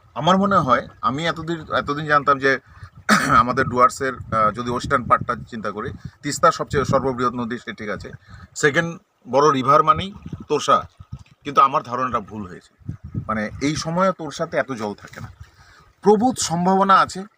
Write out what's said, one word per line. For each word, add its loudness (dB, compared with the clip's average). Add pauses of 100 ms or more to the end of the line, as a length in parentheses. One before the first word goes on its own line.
(140)
আমার 2
মনে 2
হয়, 2 (140)
আমি -2
এতদিন, -6
এতদিন -4
জানতাম 2
যে 2 (720)
আমাদের 4
ডুয়ার্সের, 2
আহ, 0
যদি -6
ওয়েস্টার্ন -2
পার্টটা 0 (140)
চিন্তা -8
করি, -8 (320)
তিস্তা 2
সবচেয়ে -2
সর্ববৃহৎ 0
নদী, -6
সে -12
ঠিক -12
আছে, -10 (440)
সেকেন্ড 0 (320)
বড় 6
রিভার 4
মানেই 0 (360)
তোর্ষা, 2 (560)
কিন্তু 2
আমার 4
ধারণাটা -4
ভুল -12
হয়েছে। -16 (320)
মানে -4 (120)
এই -2
সময়ে 0
তোর্ষাতে -8
এত -2
জল -6
থাকে -18
না। -14 (760)
প্রভূত 4
সম্ভাবনা 2
আছে, 2 (140)